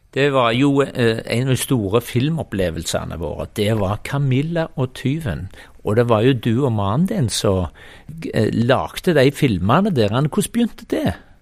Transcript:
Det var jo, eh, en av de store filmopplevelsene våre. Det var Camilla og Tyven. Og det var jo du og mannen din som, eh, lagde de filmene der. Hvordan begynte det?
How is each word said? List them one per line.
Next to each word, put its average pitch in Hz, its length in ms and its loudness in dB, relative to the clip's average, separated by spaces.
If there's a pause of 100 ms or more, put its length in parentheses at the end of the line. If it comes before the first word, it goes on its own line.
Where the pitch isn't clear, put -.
(120)
Det 139 220 2
var 120 200 4
jo, 139 280 2
eh, 117 440 0
en 127 220 0
av 131 60 2
de 120 40 0
store 113 440 0
filmopplevelsene 90 1160 -4
våre. 78 360 -6
Det 110 240 0
var 101 260 -2
Camilla 143 720 -2
og 131 180 -4
Tyven. 127 560 -4 (360)
Og 104 100 0
det 120 120 2
var 110 140 4
jo 131 120 4
du 120 320 0
og 120 80 0
mannen 107 320 0
din 160 240 -2
som, 95 380 0 (640)
eh, 107 180 2
lagde 127 640 0
de 139 180 6
filmene 131 600 2
der. 110 160 2
Hvordan 147 420 0
begynte - 360 -2
det? 294 280 -2 (260)